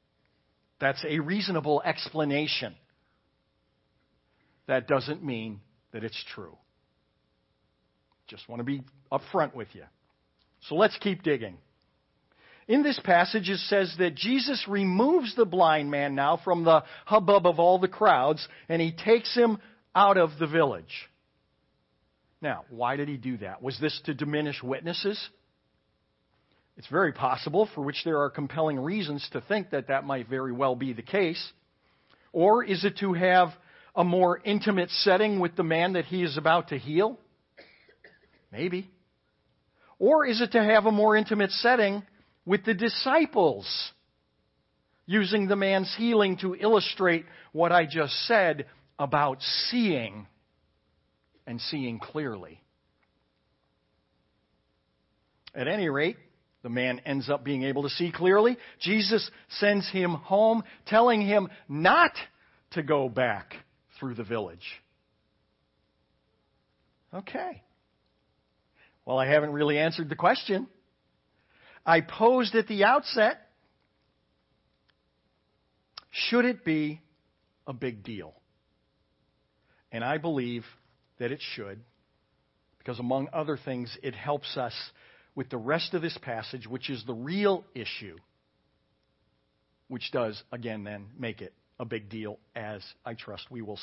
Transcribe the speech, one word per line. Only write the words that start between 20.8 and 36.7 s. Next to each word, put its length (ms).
Now, 280
why 260
did 140
he 80
do 200
that? 240
Was 200
this 240
to 80
diminish 500
witnesses? 640
It's 100
very 240
possible, 640
for 80
which 220
there 160
are 80
compelling 500
reasons 540
to 80
think 300
that 180
that 160
might 240
very 240
well 240
be 160
the 80
case. 500
Or 320
is 220
it 140
to 120
have 380
a 120
more 360
intimate 480
setting 520
with 160
the 80
man 280
that 120
he 180
is 140
about 320
to 80